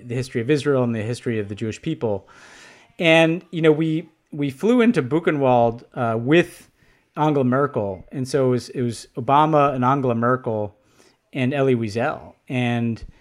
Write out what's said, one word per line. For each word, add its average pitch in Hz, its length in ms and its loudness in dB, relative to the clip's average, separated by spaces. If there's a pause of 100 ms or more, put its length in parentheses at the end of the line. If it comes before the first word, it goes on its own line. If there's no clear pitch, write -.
the 120 120 -10
history 123 240 -6
of 117 100 -2
Israel 139 320 0
and 120 100 -2
the 110 100 -4
history 113 360 -6
of 101 100 -6
the 104 60 -10
Jewish 107 260 -8
people. 120 480 -6 (720)
And, 165 540 4
you 165 100 -4
know, 160 80 6
we, 160 380 0 (240)
we 143 180 -4
flew 220 300 2
into 226 200 4
Buchenwald, 127 840 2 (100)
uh, 117 240 -2
with 156 500 0 (480)
Angela 151 280 2
Merkel. 123 680 -2
And 131 160 -8
so 131 220 2
it - 20 2
was, 123 200 -2
it 135 120 -6
was 120 240 -6 (100)
Obama 143 560 2
and 127 120 -2
Angela 131 320 0
Merkel 117 600 -2 (560)
and 131 220 -2
Elie 135 220 2
Wiesel. 113 580 -4 (140)
And 120 560 -2 (160)